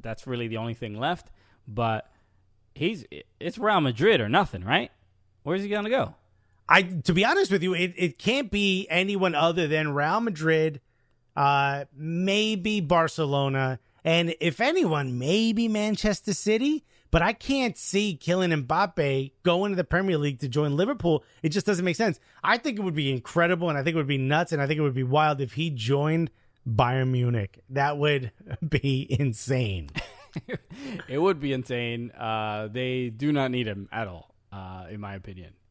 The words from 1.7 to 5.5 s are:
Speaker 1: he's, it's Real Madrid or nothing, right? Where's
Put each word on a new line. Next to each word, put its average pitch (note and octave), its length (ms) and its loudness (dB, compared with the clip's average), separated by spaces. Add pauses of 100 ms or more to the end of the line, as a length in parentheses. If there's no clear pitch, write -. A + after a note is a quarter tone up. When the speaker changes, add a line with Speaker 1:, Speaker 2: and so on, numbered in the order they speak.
Speaker 1:
he's, E3 320 -4 (340)
it's - 180 -8
Real G#3 240 2
Madrid C#3 400 4
or G#2 80 -2
nothing, A#2 340 0
right? C3+ 280 0 (520)
Where's F#3 180 -2